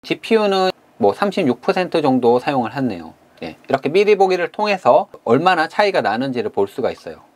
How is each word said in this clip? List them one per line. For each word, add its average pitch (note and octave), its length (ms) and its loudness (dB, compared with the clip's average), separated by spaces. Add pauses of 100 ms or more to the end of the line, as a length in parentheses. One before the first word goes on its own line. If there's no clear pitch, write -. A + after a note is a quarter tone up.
지피유는 G3+ 680 0 (260)
뭐 - 160 2
삼십육 B2+ 480 -2
퍼센트 F3 400 -2
정도 B2 380 2
사용을 B2+ 360 -4
했네요. F#2+ 380 -6 (300)
예, D#2+ 120 -12 (140)
이렇게 C3+ 200 -2
미리 G3+ 260 2
보기를 F#3 360 0
통해서 F#3+ 580 0 (140)
얼마나 D#3+ 440 2
차이가 F#3 340 0
나는지를 A#2 500 -4
볼 G2 160 0
수가 G#2+ 240 -4
있어요. D#2+ 300 -14 (140)